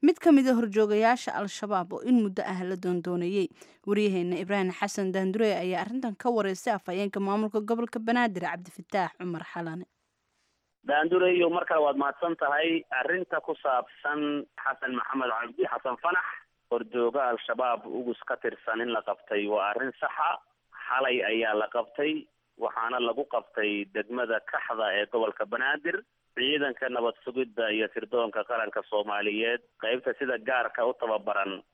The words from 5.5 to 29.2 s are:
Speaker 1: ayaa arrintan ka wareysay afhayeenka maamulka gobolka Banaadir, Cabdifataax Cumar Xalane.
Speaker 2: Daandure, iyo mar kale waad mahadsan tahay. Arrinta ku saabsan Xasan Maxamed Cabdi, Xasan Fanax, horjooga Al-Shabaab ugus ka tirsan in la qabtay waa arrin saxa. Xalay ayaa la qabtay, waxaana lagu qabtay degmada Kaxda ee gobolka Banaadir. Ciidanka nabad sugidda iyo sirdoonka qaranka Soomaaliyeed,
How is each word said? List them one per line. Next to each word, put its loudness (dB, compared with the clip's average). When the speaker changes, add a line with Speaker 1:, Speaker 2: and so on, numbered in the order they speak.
Speaker 1:
ayaa -2
arrintan -6
ka -2
wareysay 0
afhayeenka -4
maamulka 0
gobolka -2
Banaadir, 0
Cabdifataax -4
Cumar -6
Xalane. -8
Speaker 2:
Daandure, 4
iyo 6
mar 0
kale 2
waad 4
mahadsan -2
tahay. 0
Arrinta -2
ku -6
saabsan -2
Xasan -4
Maxamed -2
Cabdi, -2
Xasan -4
Fanax, 0
horjooga 0
Al-Shabaab -2
ugus -6
ka -4
tirsan -4
in -2
la -2
qabtay -2
waa 0
arrin -2
saxa. -2
Xalay 0
ayaa 2
la 2
qabtay, -2
waxaana -2
lagu 0
qabtay -2
degmada -2
Kaxda -2
ee 2
gobolka -2
Banaadir. -2
Ciidanka -2
nabad 0
sugidda -2
iyo 0
sirdoonka -2
qaranka -4
Soomaaliyeed, 0